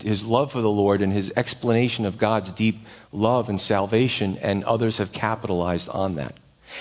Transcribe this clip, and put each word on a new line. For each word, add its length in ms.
his 220
love 280
for 80
the 100
Lord 320
and 100
his 240
explanation 680
of 140
God's 320
deep 300
love 380
and 120
salvation, 800
and 220
others 340
have 140
capitalized 760
on 280
that. 180